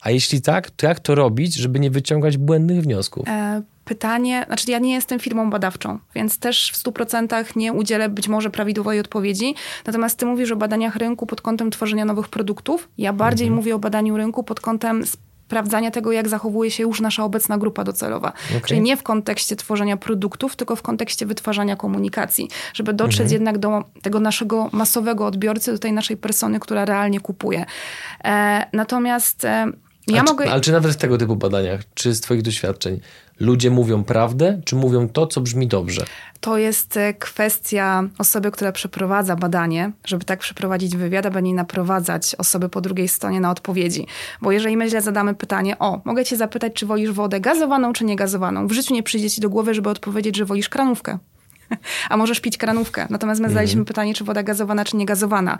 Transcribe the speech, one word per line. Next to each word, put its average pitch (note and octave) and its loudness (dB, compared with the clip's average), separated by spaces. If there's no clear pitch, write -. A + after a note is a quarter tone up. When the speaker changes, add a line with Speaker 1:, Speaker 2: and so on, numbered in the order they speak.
Speaker 1:
A A2+ 0
jeśli C3 2
tak, E3+ 2
to - 0
jak E3 2
to D3 2
robić, C#3+ 2
żeby B2+ 0
nie C#3+ 2
wyciągać C#3+ 2
błędnych D#3+ 4
wniosków? G#2 -2
Speaker 2:
E, G#3+ -2
pytanie, A#3+ 0
znaczy A3+ -2
ja A#3+ 2
nie B3+ 2
jestem B3 -2
firmą A3+ 0
badawczą, G3 -2
więc A3 -2
też A#3+ 0
w - -6
stu - -4
procentach A3+ -2
nie A3+ 0
udzielę G#3+ 0
być G#3 -4
może G#3+ 0
prawidłowej G#3 0
odpowiedzi. G#3 -2
Natomiast A3+ 0
ty B3 0
mówisz B3 0
o A3 0
badaniach G#3+ 0
rynku A#3 -2
pod A3 -8
kątem A3+ 0
tworzenia G#3+ 0
nowych G#3+ 0
produktów. A3 -2
Ja G3 0
bardziej A3+ 2
Speaker 1:
Mhm. A3+ 4
Speaker 2:
mówię A3+ 0
o G#3+ 0
badaniu G#3+ 2
rynku A3 -2
pod A3+ -8
kątem A3+ -2
sprawdzania A3 0
tego, A3+ -2
jak A3 2
zachowuje A3 0
się A3 -2
już A3+ 0
nasza A3 0
obecna G#3+ 0
grupa G#3 -2
docelowa. - -4
Speaker 1:
Okej. A#2 0
Speaker 2:
Czyli - 4
nie B3 4
w C4+ -6
kontekście G#3+ -2
tworzenia G3+ 0
produktów, G#3 -2
tylko A#3 -4
w - -8
kontekście A3+ -4
wytwarzania G#3 -2
komunikacji, G3 -2
żeby G#3+ -2
dotrzeć G3+ 2
Speaker 1:
Mhm. - 4
Speaker 2:
jednak G#3+ 2
do G#3 0
tego G#3 0
naszego G#3+ 0
masowego G#3+ 2
odbiorcy, G#3+ 0
do G#3+ 0
tej A3 -2
naszej G#3+ -2
persony, G#3+ 0
która G#3 -2
realnie G3+ 2
kupuje. F#3+ -4
E, G#3 4
natomiast, A#3+ 0
e, A#3+ 0
ja A3 6
Speaker 1:
A - 6
czy, D#4 6
Speaker 2:
mogę C#4+ 0
Speaker 1:
ale C3+ 4
czy D#3+ 4
nawet D#3+ 6
w C#3+ -2
tego B2 4
typu A2+ 2
badaniach, G2 0
czy A#2+ 2
z G#2+ -2
twoich A#2 0
doświadczeń, G2 -2
ludzie B2 4
mówią A2+ 4
prawdę, B2+ 2
czy - -2
mówią B2 4
to, D#3 0
co - -2
brzmi B2 0
dobrze? F#2 0
Speaker 2:
To A3+ 0
jest, A3 0
e, G#3 0
kwestia G3+ 0
osoby, G#3 2
która G3+ -2
przeprowadza F#3+ 0
badanie, E3+ 0
żeby F#3 -4
tak F#3+ -2
przeprowadzić F#3 -2
wywiad, F3+ 0
aby F#3+ 0
nie F#3 2
naprowadzać F3 0
osoby F3+ 0
po F#3 -6
drugiej F#3 -2
stronie F#3+ 0
na F3+ 2
odpowiedzi. F3 -2
Bo G3+ 2
jeżeli A3 2
my A3+ 2
źle A3 0
zadamy G3+ 0
pytanie, G3 -2
o, G3 0
mogę A#3+ 0
cię B3+ -2
zapytać, A3+ -2
czy - -4
wolisz G#3+ 0
wodę G3+ 0
gazowaną, C4+ 2
czy - -2
niegazowaną? G3 0
W G3+ 0
życiu C4 0
nie A3+ 2
przyjdzie G#3+ -2
ci G#3+ -4
do G#3+ 0
głowy, A3 0
żeby G#3 0
odpowiedzieć, G#3 -2
że G#3 0
wolisz G3+ -2
kranówkę. B3+ 0
<laughs> A3+ -4
A A3 4
możesz A3+ 2
pić A3+ -4
kranówkę. A3+ -2
Natomiast G#3+ 0
my A3 0
Speaker 1:
Mhm. G#3+ 2
Speaker 2:
zadaliśmy G#3+ 2
pytanie, G#3+ -2
czy G#3+ -6
woda G#3 -2
gazowana, G#3 0
czy A3 -2
niegazowana. G3+ 2